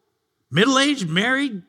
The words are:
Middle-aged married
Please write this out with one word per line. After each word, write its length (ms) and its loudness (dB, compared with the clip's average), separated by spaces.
Middle-aged 600 2
married 600 -2